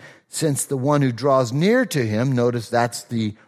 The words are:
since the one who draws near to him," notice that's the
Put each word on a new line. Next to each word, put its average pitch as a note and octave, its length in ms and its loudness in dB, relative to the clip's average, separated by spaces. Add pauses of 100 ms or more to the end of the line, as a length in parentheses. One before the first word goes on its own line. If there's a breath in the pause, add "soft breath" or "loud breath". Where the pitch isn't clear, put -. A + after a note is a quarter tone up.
(280 loud breath)
since D3 380 -2
the C#3 100 -4
one C#3+ 240 0
who C3 120 2
draws C3 400 2
near G#3 340 2
to C3+ 180 -2
him," A2 280 0
notice A#2+ 360 0
that's A#2+ 360 0
the A2 300 -4 (140 soft breath)